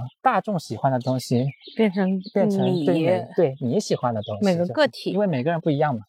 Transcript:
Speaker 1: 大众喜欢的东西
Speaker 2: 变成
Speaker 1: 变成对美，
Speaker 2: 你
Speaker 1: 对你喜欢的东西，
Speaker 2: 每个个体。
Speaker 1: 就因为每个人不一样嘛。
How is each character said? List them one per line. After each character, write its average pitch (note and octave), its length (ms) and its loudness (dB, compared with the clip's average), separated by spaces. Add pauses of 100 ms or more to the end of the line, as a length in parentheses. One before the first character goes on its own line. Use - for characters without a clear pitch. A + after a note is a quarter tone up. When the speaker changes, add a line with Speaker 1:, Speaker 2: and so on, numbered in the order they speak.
(220)
Speaker 1:
大 A#3 180 2
众 G3+ 180 -4
喜 A2+ 200 -6
欢 C3+ 140 0
的 C3 80 0
东 C3 200 -2
西 B2 260 0 (300)
Speaker 2:
变 A3 160 2
成 F#3+ 280 0 (140)
Speaker 1:
变 G#3 160 4
成 G3 100 0 (260)
对 F3 100 4
美， E3+ 240 2
Speaker 2:
你 - 160 -10
Speaker 1:
对 D3 240 2
你 B2+ 200 0
喜 F#3+ 160 -2
欢 B2 180 -2
的 G#2+ 100 -4
东 G#2+ 160 -6
西， G#3 60 0
Speaker 2:
每 F#3 100 4
个 E3+ 120 0
个 C#4+ 200 2
体。 - 240 -6
Speaker 1:
就 C4 40 -2
因 C#4 40 2
为 G#3 80 2
每 C3+ 160 0
个 D#3+ 80 0
人 E3 80 0
不 E3 100 -2
一 C#3+ 80 2
样 D3+ 160 0
嘛。 A2 160 -6